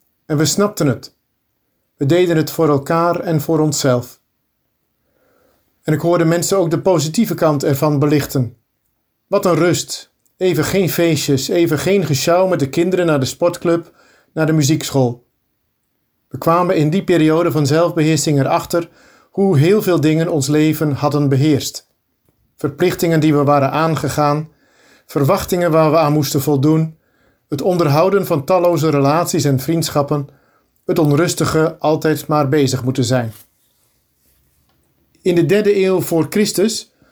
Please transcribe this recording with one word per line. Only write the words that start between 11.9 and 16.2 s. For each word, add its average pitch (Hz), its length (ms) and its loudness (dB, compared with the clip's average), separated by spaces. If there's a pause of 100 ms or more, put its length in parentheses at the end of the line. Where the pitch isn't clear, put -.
gesjouw 170 420 0
met 180 120 0
de 143 100 -2
kinderen 175 380 -2
naar 151 140 2
de 127 60 -2
sportclub, 170 680 -2 (380)
naar 156 140 -2
de 156 60 0
muziekschool. 139 760 -2 (1040)